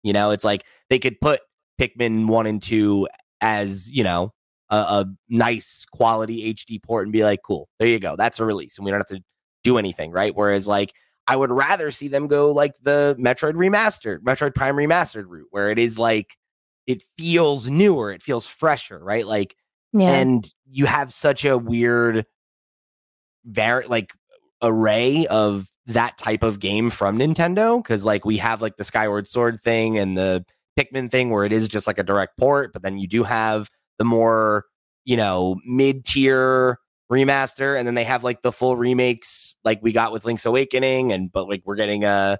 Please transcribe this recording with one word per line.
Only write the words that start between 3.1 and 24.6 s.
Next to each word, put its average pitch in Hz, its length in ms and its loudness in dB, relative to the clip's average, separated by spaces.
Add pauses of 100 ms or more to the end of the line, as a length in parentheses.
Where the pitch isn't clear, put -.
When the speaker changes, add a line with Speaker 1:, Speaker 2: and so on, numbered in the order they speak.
Speaker 1:
as, 104 500 -2
you 135 140 0
know, 90 280 -2 (360)
a, 107 80 0
a 101 300 0 (220)
nice 117 640 -2
quality 113 520 0
H 113 220 -8
D 113 140 -12
port 110 260 -4
and 107 60 -6
be 110 100 4
like, 104 220 2
"Cool, 80 240 -6 (100)
there 113 100 2
you 113 120 2
go. 80 160 -6
That's 113 240 -2
a 113 40 0
release, 98 320 -6
and 98 80 -14
we 98 60 -2
don't 101 100 0
have 98 180 -8
to 92 40 -18 (400)
do 123 160 4
anything," 82 320 -4
right? 95 240 0
Whereas, 101 320 0
like, 101 260 0 (360)
I 131 80 2
would 135 160 0
rather 151 400 0
see 143 160 -12
them 139 180 -2
go, 147 260 4
like, 143 300 2
the 143 360 2
Metroid 127 360 0
Remastered, 190 680 0
Metroid 131 360 -2
Prime 139 200 0
Remastered 147 520 0
route, 80 220 -20
where 101 200 0
it 110 80 0
is, 113 200 0
like, 113 380 0 (500)
it 127 160 -4 (140)
feels 160 540 0
newer, 151 420 4
it 87 100 -14
feels 120 240 -4
fresher, 143 520 -4
right? 101 280 -4
Like, 104 280 -2 (380)
Speaker 2:
Yeah. 185 200 4
Speaker 1:
and 131 380 2 (200)
you 135 160 0
have 139 260 -2
such 143 320 -2
a 139 140 2
weird 117 680 0 (1160)
var-, 117 440 0
like, 113 240 -2 (500)